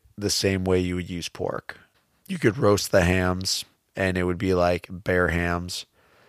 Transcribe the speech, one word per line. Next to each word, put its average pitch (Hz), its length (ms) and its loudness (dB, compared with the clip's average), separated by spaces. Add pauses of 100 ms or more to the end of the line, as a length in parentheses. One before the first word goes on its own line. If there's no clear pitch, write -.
(160)
the 101 140 -2
same 95 340 0
way 92 160 4
you 90 140 -2
would 90 160 -6
use 85 180 -8
pork. - 500 -8 (500)
You 185 100 -8
could 117 200 2
roast 101 320 2
the 95 120 6
hams 92 640 0 (300)
and 92 240 0
it 90 60 0
would 90 140 -2
be 95 160 0
like 87 360 0
bear 90 380 0
hams. 87 580 -4 (420)